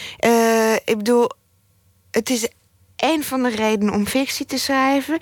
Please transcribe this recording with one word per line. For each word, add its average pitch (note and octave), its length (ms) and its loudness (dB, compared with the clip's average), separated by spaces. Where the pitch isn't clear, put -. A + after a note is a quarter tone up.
Eh, A3+ 560 4
ik - 220 -2
bedoel, A#3 320 2
het A3 200 -2
is A#3 180 -2
een D4+ 280 0
van C4 180 -4
de B3 80 0
redenen G#3+ 440 0
om G#3 120 0
fictie C4+ 400 -2
te C4+ 120 -6
schrijven, C#4 640 0